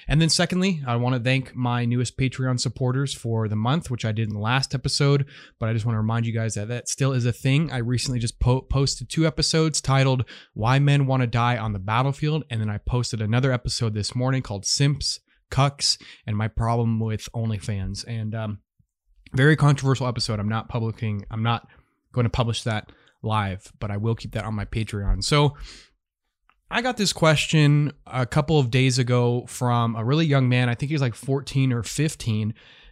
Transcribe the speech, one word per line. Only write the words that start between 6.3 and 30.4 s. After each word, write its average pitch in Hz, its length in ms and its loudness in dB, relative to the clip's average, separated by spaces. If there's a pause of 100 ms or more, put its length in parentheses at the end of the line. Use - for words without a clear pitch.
guys 113 180 -2
that 104 160 -6
that 120 180 -8
still 135 280 0
is 123 100 0
a 123 80 2
thing. 135 400 0
I 131 60 -4
recently 123 400 -2
just 113 220 -4
po-, 123 200 4
posted - 480 -2
two 160 180 2
episodes 160 540 0
titled 135 460 2 (260)
Why 123 260 2
Men 143 280 4
Wanna 131 220 2
Die 120 280 2
on 110 160 -2
the 101 60 -4
Battlefield. 135 720 0
And 113 100 -4
then 107 80 -2
I 104 80 -4
posted 120 460 -2
another 123 300 2
episode 120 420 -2
this 104 200 -4
morning 131 280 0
called 101 240 -8
Simps, - 540 0 (300)
Cucks, 139 460 0 (300)
and 107 100 -2
My 107 100 0
Problem 113 540 0
with 110 320 -4
OnlyFans. 101 760 -4
And, 110 280 -6
um, 107 240 -6 (720)
very 143 240 6
controversial 135 500 4
episode. 120 320 -2
I'm 104 120 -2
not 113 180 -4
publishing, 110 640 -4
I'm 110 120 -6
not 117 240 0 (460)
going 123 120 0
to 113 60 2
publish 117 340 -2
that - 280 -6 (300)
live, 104 580 -2
but 104 100 -6
I 101 60 -4
will 110 180 0
keep - 180 -12
that 107 120 -4
on 110 100 -6
my 104 120 -4
Patreon. 98 580 -2
So 147 320 2 (1120)
I 220 120 -2
got 240 160 -2
this 202 160 0
question 147 800 4 (140)
a 127 200 -2
couple 156 320 2
of 127 120 2
days 127 280 2
ago 120 480 0
from 120 500 0
a 113 80 -4
really 151 220 2
young 135 240 4